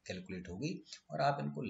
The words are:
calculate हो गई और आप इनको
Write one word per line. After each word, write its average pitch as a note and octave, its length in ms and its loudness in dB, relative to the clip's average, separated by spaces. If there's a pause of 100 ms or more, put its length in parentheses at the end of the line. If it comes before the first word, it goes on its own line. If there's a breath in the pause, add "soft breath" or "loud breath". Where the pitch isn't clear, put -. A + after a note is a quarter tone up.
calculate F#2 420 -4
हो F#2 100 -4
गई D3+ 140 0 (380 loud breath)
और D3+ 120 0
आप C#3+ 180 6
इनको D2 300 -2